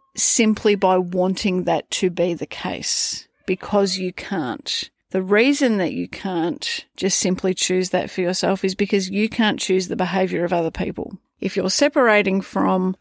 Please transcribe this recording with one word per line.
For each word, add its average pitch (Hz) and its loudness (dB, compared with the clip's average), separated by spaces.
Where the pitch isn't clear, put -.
simply 214 4
by 185 4
wanting 185 0
that 165 -2
to - 0
be 175 0
the 151 -8
case, - -4
because 196 0
you 185 -6
can't. - -6
The 190 0
reason 214 4
that 170 0
you - -6
can't - -4
just 185 2
simply 185 2
choose 185 -2
that - -2
for - -6
yourself 185 0
is 190 -2
because 196 0
you 202 0
can't 214 2
choose 190 0
the - -6
behaviour 180 0
of 170 -2
other 170 0
people. - -6
If 190 -4
you're 185 0
separating 208 4
from 190 0